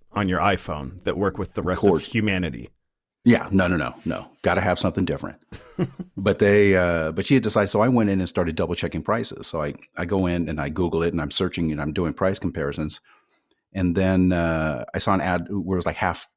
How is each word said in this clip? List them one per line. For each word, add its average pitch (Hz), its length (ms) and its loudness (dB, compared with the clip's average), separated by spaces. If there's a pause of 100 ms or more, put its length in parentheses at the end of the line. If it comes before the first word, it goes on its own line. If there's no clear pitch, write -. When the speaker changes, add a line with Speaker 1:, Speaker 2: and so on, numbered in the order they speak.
(120)
Speaker 1:
on 101 160 -2
your 90 140 0
iPhone 87 640 -4
that 85 120 -2
work 95 220 -2
with 95 140 -8
the 98 100 -6
rest 87 180 -2
of 104 80 6
Speaker 2:
Course. 80 160 2
Speaker 1:
humanity. 90 640 -2 (540)
Speaker 2:
Yeah, 120 280 4
no, 95 160 4
no, 90 100 2
no, 65 160 -4 (100)
no. 92 240 -6 (140)
Gotta 90 200 2
have 92 180 2
something 92 260 -2
different. 73 320 -6 (400)
Speaker 1:
<laughs> 180 100 0 (300)
Speaker 2:
But 98 220 2
they, 101 360 6
uh, 85 380 2
but 95 120 -4
she - 100 2
had 127 60 6
decided, 104 280 2
so 104 120 2
I 117 60 4
went 117 240 4
in 95 80 2
and 90 100 -2
started 82 260 -2
double 85 200 -2
checking 80 260 -4
prices. - 460 -4
So 80 160 -4
I, 73 100 -4 (240)
I 87 80 -4
go 92 220 0
in 87 220 0
and 78 120 -6
I 71 80 -4
Google 82 320 0
it 85 120 0
and 82 80 -2
I'm 76 100 -4
searching 87 400 -2
and 73 100 -4
I'm 76 120 -4
doing 82 200 -2
price 95 240 0
comparisons. 78 640 -4 (720)
And 90 220 0
then, 92 380 4
uh, 80 500 0 (100)
I - 60 -6
saw 101 160 0
an 90 60 0
ad 87 280 -2
where 95 280 -2
it - 20 0
was, 85 60 -4
like, 95 100 -2
half - 420 -2